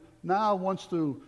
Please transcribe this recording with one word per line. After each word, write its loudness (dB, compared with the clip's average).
now 2
wants -2
to 0